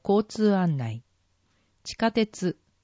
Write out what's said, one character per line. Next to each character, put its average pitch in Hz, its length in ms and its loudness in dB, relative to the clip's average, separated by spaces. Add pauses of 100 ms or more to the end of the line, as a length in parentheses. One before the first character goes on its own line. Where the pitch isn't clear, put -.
交 208 200 2
通 214 320 0
案 170 220 0
内。 117 260 -6 (800)
地 - 120 -14
下 226 160 0
鉄、 208 480 -2 (240)